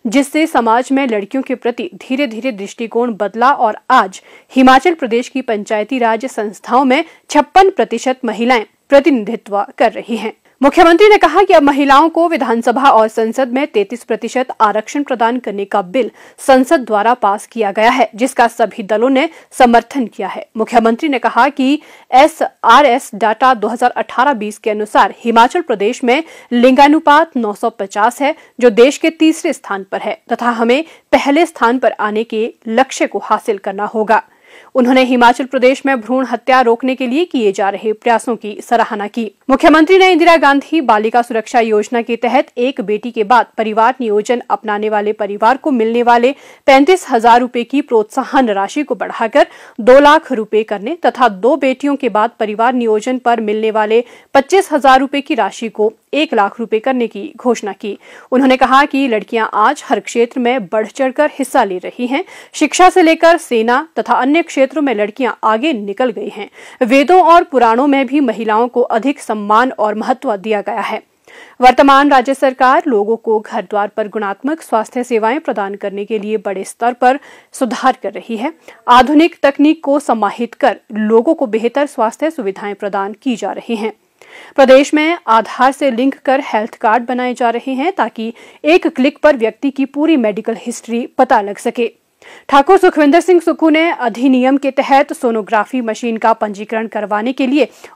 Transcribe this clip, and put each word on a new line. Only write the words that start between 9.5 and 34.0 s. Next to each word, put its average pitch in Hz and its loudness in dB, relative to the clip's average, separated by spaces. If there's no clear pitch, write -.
कर 233 2
रही 214 -8
हैं। 233 -8
मुख्यमंत्री 339 6
ने 415 6
कहा 359 4
कि 381 2
अब 311 6
महिलाओं 285 4
को 330 0
विधानसभा 247 0
और 220 4
संसद 226 -2
में 262 -4
तैंतीस 226 -4
प्रतिशत 240 -6
आरक्षण 214 -2
प्रदान 240 -2
करने 202 -8
का 202 -4
बिल 208 -4
संसद 262 2
द्वारा 220 0
पास 208 -2
किया 208 -6
गया 214 2
है, 254 0
जिसका 240 0
सभी 226 -4
दलों 220 0
ने 277 0
समर्थन 233 2
किया 196 -10
है। - -12
मुख्यमंत्री 226 0
ने 254 -2
कहा 233 0
कि 277 -2
एसआरएस 262 2
डाटा 220 0
दो 208 -4
हज़ार 240 -2
अठारह - -2
बीस 208 -8
के - -6
अनुसार 208 0
हिमाचल 240 2
प्रदेश 226 -4
में 262 2
लिंगानुपात 285 4
नौ 214 -4
सौ 233 -4
पचास 208 -4
है, 294 -2
जो 247 6
देश 233 4
के 330 0
तीसरे 320 0
स्थान 196 -10
पर 196 -6
है - -10
तथा 233 -2
हमें 240 0
पहले 285 2
स्थान 254 -2
पर 233 0
आने 208 -4
के 226 -6
लक्ष्य 254 -2
को - -6
हासिल 208 -4
करना 202 -8
होगा। 214 0